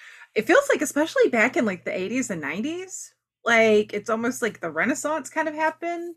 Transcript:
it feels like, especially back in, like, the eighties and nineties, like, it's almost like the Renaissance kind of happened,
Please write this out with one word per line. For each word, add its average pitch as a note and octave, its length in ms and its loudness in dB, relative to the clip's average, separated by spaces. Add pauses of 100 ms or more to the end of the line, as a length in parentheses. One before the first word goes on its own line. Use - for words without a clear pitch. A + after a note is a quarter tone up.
(340)
it A3 120 -2
feels B4+ 240 6
like, D4 120 2
especially D#4+ 460 2
back A#3+ 280 2
in, C#4+ 100 2
like, F#3 180 -4
the - 120 -4
eighties G#3+ 340 -4
and E3+ 100 -6
nineties, C#4+ 760 -8 (300)
like, A3 480 4
it's G#3 160 -6
almost A#3 320 -2
like A3 200 -4
the E3 100 -6
Renaissance D4 580 -2
kind D#4 200 -4
of D4+ 60 -6
happened, E4+ 640 -4